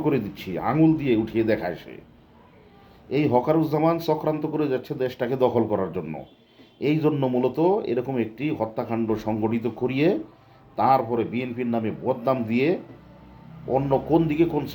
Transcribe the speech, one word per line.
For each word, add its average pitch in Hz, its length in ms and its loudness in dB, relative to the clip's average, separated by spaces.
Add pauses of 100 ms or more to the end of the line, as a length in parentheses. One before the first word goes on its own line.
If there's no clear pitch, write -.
করে 147 200 2
দিচ্ছি, - 260 -10 (200)
আঙুল 160 260 6
দিয়ে 135 200 2
উঠিয়ে 107 340 0
দেখায় 87 320 -2
সে। - 120 -18 (1120)
এই 139 200 0
হকারুজ্জামান 151 680 2 (100)
চক্রান্ত 156 460 0
করে 151 200 0
যাচ্ছে 127 220 -4
দেশটাকে 123 400 -2 (100)
দখল 117 260 2
করার 95 260 -2
জন্য। 78 180 -6 (680)
এই 151 240 0
জন্য 147 180 2 (120)
মূলত 123 240 0 (320)
এরকম 123 240 -2 (100)
একটি 110 200 -6 (140)
হত্যাকাণ্ড 113 500 -2 (160)
সংগঠিত 110 420 -2 (120)
করিয়ে 135 300 0 (680)
তারপরে 120 480 2
বিএনপির 120 500 -4
নামে 110 160 0 (120)
বদনাম 127 360 0 (120)
দিয়ে 127 180 2 (1000)
অন্য 135 220 0 (160)
কোন 165 140 4 (100)
দিকে 156 140 2 (100)
কোন 143 80 -2 (120)